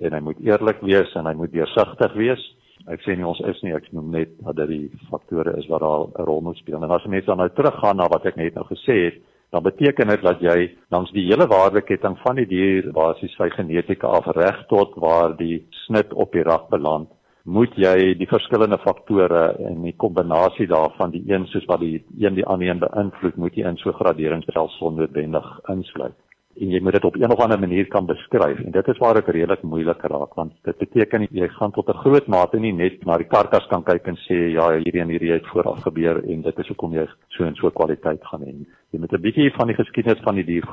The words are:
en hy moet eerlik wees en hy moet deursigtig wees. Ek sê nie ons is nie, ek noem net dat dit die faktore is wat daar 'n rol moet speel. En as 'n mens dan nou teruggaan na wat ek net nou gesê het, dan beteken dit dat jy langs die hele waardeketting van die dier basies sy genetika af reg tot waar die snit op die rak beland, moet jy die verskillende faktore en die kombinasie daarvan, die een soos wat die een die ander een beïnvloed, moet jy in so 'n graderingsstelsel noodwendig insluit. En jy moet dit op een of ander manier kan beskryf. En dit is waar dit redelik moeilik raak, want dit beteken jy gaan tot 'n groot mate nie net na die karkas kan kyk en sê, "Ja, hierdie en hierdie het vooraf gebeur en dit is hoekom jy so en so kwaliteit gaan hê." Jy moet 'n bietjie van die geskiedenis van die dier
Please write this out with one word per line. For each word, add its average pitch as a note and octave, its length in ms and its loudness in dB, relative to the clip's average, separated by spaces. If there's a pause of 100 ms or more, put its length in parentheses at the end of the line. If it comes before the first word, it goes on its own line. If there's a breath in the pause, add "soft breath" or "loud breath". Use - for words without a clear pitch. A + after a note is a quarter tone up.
en D#2+ 120 -4
hy D#2 60 -6
moet D#2 240 -8
eerlik G#2+ 380 2
wees G2 340 2
en E2 100 -6
hy D#2+ 80 -2
moet D#2+ 180 -6
deursigtig F2+ 600 0
wees. A#2+ 300 -2 (440 soft breath)
Ek D#2+ 140 -10
sê G2 140 -4
nie F2+ 120 -4
ons F2 120 -4
is - 240 -6
nie, F2+ 100 -6
ek - 200 -8
noem D#2+ 180 -8
net D#2+ 180 -2 (140)
dat D2+ 120 -8
dit D2+ 120 -2
die D2+ 240 -8 (180)
faktore - 480 -4
is D2+ 100 -8
wat D#2 140 -2
daar D#2 260 0
'n - 180 -8
rol D#2 160 0
moet E2 160 -8
speel. D#2+ 260 -10
En D#2+ 80 -4
as E2+ 140 0
'n - 40 -8
mens F#2+ 160 -2
dan F#2+ 120 0
nou F2+ 120 2
teruggaan A2 480 0
na F2 120 4
wat E2 160 2
ek F#2 100 -2
net E2 200 -4
nou E2+ 100 -8
gesê F#2+ 400 0
het, E2 160 -4 (300 soft breath)
dan E2+ 120 -2
beteken C3+ 440 2
dit G#2 140 2
dat F2+ 200 2
jy F2 340 2 (160)
langs F2+ 200 -2
die G2 200 -2
hele D#3+ 160 6
waardeketting G2 680 2
van B2+ 180 -2
die B2 120 0
dier F#2 440 0
basies D#2+ 460 0
sy F2 120 0
genetika F2 580 -2
af F2 180 2 (100)
reg F2+ 320 0
tot G2+ 280 2
waar E2 420 2
die E2 280 -4 (200)
snit G#2+ 280 0
op - 200 0
die E2+ 100 2
rak E2 260 2
beland, D#2 380 -2 (380)
moet G#2+ 300 2
jy F#2 420 4
die F#2+ 100 -4
verskillende G#2+ 500 2
faktore F2+ 840 2
en F#2 220 -8
die E2+ 140 -6
kombinasie F2 720 0
daarvan, E2 440 0
die E2+ 160 -8
een F#2+ 180 0
soos F#2 200 -6
wat F2 140 0
die D#2+ 240 -4 (160)
een G2 160 0
die F#2+ 100 0
ander F2+ 220 0
een F2+ 120 -2
beïnvloed, F#2+ 580 -4
moet E2+ 180 -4
jy G#2+ 100 -4
in F2 120 -4
so - 120 -6
'n E2 40 -2
graderingsstelsel D#2+ 960 -2
noodwendig D#2 680 -4 (100)
insluit. D#2+ 440 -8 (460)
En F#2+ 100 -4
jy F2+ 120 0
moet F#2+ 120 2
dit G2+ 120 2
op F2 100 0
een A#2+ 160 2
of A#2 80 4
ander A2 200 4
manier F#2 280 0
kan F#2+ 180 0
beskryf. E2 540 0
En F2 120 -10
dit F#2+ 160 0
is B2 100 0
waar A#2 160 4
dit G#2+ 140 2
redelik E2+ 340 0
moeilik D#2+ 400 -4
raak, D2 320 -6
want D#2+ 200 -8 (100)
dit F#2+ 140 -6
beteken G#2+ 540 0
jy F2+ 160 -2
gaan G#2 240 -4
tot - 160 -4
'n G2+ 100 -2
groot C#3 300 4
mate F#2 320 2
nie A2 140 -2
net F2+ 320 -2
na E2+ 120 2
die E2 100 -4
karkas G#2 400 2
kan F2 160 -2
kyk F2+ 240 0
en F2 100 -6
sê, E2+ 340 -2
"Ja, E2 200 2
hierdie E2+ 300 0
en E2 80 -4
hierdie E2 220 -2
het E2 160 0
vooraf - 360 -2
gebeur E2 460 -2
en D#2+ 120 -6
dit D#2+ 180 -4
is - 80 -8
hoekom E2 260 -8
jy D#2+ 140 -2 (220)
so - 140 -4
en D#2+ 120 -4
so F2 140 0
kwaliteit D#2 560 -2
gaan D2+ 160 -12
hê." C#2+ 240 -14 (260 soft breath)
Jy D#2+ 80 -6
moet E2 140 -6
'n F2+ 80 -2
bietjie C3 320 2
van A#2 140 0
die A2 80 0
geskiedenis A#2 480 0
van G#2 120 0
die F#2+ 80 0
dier E2+ 300 -2